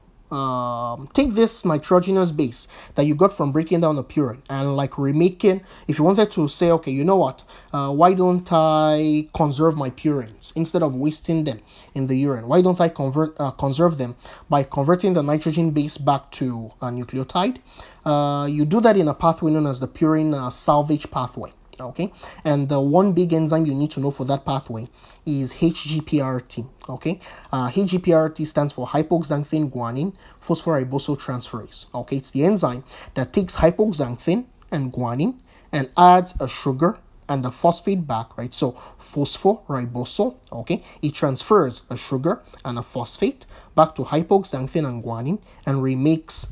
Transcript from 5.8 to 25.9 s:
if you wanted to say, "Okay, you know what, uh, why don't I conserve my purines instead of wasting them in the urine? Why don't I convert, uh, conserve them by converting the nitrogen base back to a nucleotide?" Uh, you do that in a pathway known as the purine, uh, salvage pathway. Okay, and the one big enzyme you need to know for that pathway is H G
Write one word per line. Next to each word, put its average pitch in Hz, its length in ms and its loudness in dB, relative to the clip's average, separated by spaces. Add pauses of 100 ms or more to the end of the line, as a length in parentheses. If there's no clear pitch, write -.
if 139 100 -2
you 147 60 4
wanted 202 260 4
to 156 160 0
say, 170 240 2
"Okay, 165 220 0
you 139 100 -2
know 190 140 4
what, 143 260 0 (300)
uh, 139 200 -2
why 170 220 6
don't 180 380 2
I 156 840 2
conserve 151 420 2
my 135 140 -4
purines 127 640 -4
instead 165 300 0
of 135 100 0
wasting 151 480 -2
them 131 160 -4 (360)
in 135 120 -2
the 131 100 0
urine? 131 300 -2
Why 160 160 6
don't 180 180 2
I 170 100 2
convert, 151 500 -2
uh, 139 100 -2
conserve 147 480 0
them 123 160 -6 (340)
by 143 140 2
converting 180 520 0
the 185 100 2
nitrogen 156 480 0
base 147 260 -2
back 139 340 -2
to 117 380 -6 (100)
a 127 100 -6
nucleotide?" 131 680 -4 (480)
Uh, 143 440 0
you 147 160 0
do 170 180 2
that 220 140 6
in 170 120 2
a 143 60 0
pathway 160 360 2
known 156 160 2
as 131 140 -4
the 127 80 -4
purine, 156 440 0
uh, 131 160 -4
salvage 147 600 0
pathway. 123 420 -8 (280)
Okay, 131 320 -8 (320)
and 143 240 0
the 143 100 0
one 175 360 4
big 175 180 2
enzyme 160 320 2
you 147 100 0
need 147 180 -2
to - 80 -6
know 139 100 -2
for 131 160 -6
that 139 180 -2
pathway 123 420 -6 (380)
is 139 380 -4
H 165 220 0
G 151 180 -2